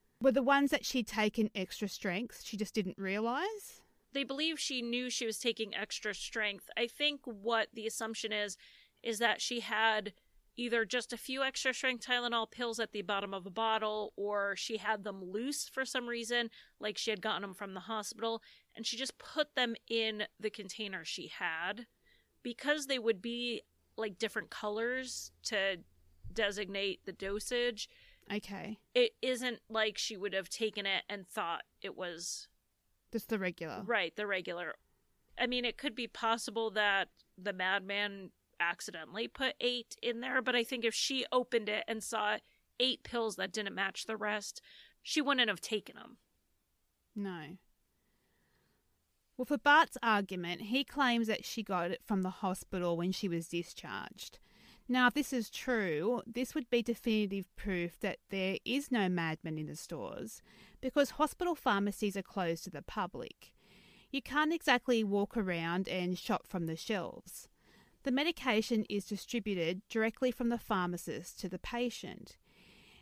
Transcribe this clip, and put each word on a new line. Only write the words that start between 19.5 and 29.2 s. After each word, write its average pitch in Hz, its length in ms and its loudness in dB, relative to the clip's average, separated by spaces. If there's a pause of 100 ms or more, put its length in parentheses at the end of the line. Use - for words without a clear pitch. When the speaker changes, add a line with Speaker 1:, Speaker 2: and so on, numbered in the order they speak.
Speaker 2:
them 240 200 2 (120)
in 220 360 0 (180)
the 214 80 -2
container 196 560 -8
she - 340 -6
had. 180 460 -2 (580)
Because 277 440 0
they 269 120 2
would 220 220 2
be, 240 440 -2 (340)
like, 214 200 -2
different 214 300 -2
colours 240 840 -4 (120)
to 196 340 0 (560)
designate 202 720 -2
the 196 80 -8
dosage, 214 800 -2 (420)
Speaker 1:
Okay. 202 460 -6 (160)
Speaker 2:
it 247 160 6 (100)